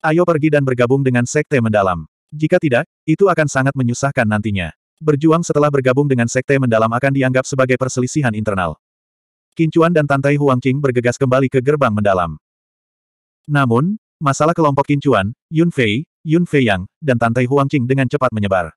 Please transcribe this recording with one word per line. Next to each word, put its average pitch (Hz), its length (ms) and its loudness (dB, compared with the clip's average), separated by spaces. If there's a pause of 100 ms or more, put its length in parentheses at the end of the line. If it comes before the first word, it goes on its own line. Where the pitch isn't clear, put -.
Ayo 170 240 2
pergi 151 240 0
dan 147 80 2
bergabung 131 400 0
dengan 123 240 0
Sekte 151 320 -2
Mendalam. 98 480 0 (240)
Jika 156 320 0
tidak, 143 240 0 (160)
itu 160 240 2
akan 160 240 2
sangat 135 240 0
menyusahkan 127 560 -2
nantinya. 104 400 -4 (320)
Berjuang 156 400 2
setelah 147 320 0
bergabung 135 320 2
dengan 120 240 0
Sekte 135 320 0
Mendalam 113 320 2
akan 123 160 0
dianggap 131 400 0
sebagai 127 320 0
perselisihan 127 560 -2
internal." 95 400 -4 (800)
Qin 165 160 0
Chuan 165 160 4
dan 156 160 2
Tantai 143 320 0
Huangqing 135 400 0
bergegas 123 400 -2
kembali 131 320 2
ke 127 160 0
gerbang 143 240 2
mendalam. 95 480 -2 (1120)
Namun, 143 480 0 (240)
masalah 151 320 0
kelompok 143 400 0
Qin 143 80 -2
Chuan, 110 320 0 (160)
Yun 170 240 0
Fei, 117 320 0 (160)
Yun 165 240 0
Fei 135 240 2
Yang, 95 160 -2 (160)
dan 131 160 0
Tantai 117 320 0
Huangqing 139 400 0
dengan 135 160 0
cepat 127 280 -2
menyebar. 95 440 -2